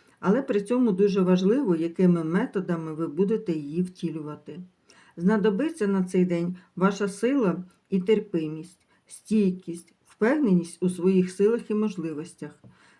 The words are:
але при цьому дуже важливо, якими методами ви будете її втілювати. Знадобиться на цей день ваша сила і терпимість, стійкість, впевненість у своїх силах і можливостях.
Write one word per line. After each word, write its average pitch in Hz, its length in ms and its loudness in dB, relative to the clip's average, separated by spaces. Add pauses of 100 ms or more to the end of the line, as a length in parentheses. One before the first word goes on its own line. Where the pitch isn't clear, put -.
(200)
але 208 220 2
при 208 200 0
цьому 240 300 2
дуже 196 300 2
важливо, 185 540 4
якими 170 480 2
методами 170 720 -4
ви 160 140 -4
будете 190 460 -2
її 151 280 -4
втілювати. 151 800 -8 (580)
Знадобиться 214 680 0
на 196 160 0
цей 180 220 0
день 175 300 -2 (200)
ваша 202 320 0
сила 220 560 0 (260)
і 190 120 0
терпимість, 165 800 -2 (280)
стійкість, 185 880 -4 (200)
впевненість 208 680 0
у 180 60 2
своїх 180 420 2
силах 220 380 0
і 220 40 -4
можливостях. 165 800 -6 (480)